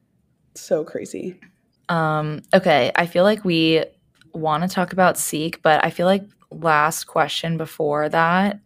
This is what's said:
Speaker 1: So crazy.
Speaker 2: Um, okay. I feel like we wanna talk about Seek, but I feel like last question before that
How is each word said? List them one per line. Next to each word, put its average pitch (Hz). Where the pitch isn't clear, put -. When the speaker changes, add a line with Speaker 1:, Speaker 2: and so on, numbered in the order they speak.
Speaker 1:
So 160
crazy. -
Speaker 2:
Um, 156
okay. 156
I 170
feel 175
like 214
we 160
wanna 156
talk 180
about 180
Seek, 156
but 156
I 165
feel 175
like 196
last 160
question 160
before 151
that 180